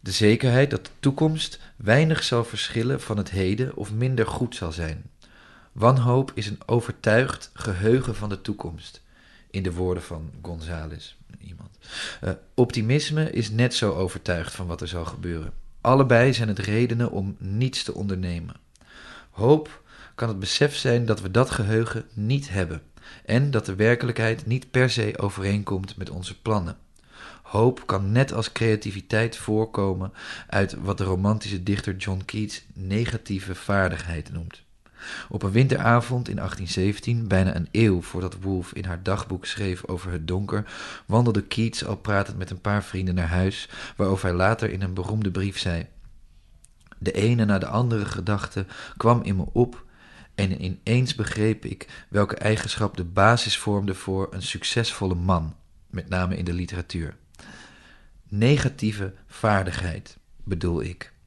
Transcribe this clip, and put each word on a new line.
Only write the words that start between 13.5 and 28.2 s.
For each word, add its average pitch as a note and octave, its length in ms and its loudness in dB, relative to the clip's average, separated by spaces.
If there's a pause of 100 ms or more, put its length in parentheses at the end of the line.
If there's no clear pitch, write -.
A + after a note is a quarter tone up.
net A#2+ 240 2
zo G#2 180 2
overtuigd F2+ 600 -2
van F#2 120 -8
wat E2 140 -6
er F2 80 -8
zal E2+ 160 -6
gebeuren. D#2+ 480 -6 (280)
Allebei B2+ 540 6
zijn A#2 140 0
het G2+ 100 -2
redenen A#2 520 2
om G2 280 -4
niets G#2+ 440 -2
te - 120 -6
ondernemen. F#2 600 -4 (760)
Hoop D3 520 2 (320)
kan A#2 140 -2
het G#2 100 -4
besef C#3+ 380 0
zijn A#2+ 300 2
dat G#2+ 140 2
we G2 100 -6
dat A#2+ 200 4
geheugen A2 640 0
niet A#2+ 380 -2
hebben E2 320 -2 (420)
en C3+ 260 2
dat A2 160 0
de G2 80 -4
werkelijkheid A2+ 720 2
niet B2 240 -2
per B2+ 200 4
se G#2+ 280 -2
overeenkomt G2 800 -2
met F#2 140 -8
onze F2+ 300 -10
plannen. G2+ 360 -2 (680)
Hoop A#2+ 440 2
kan G2 260 0
net C3 200 4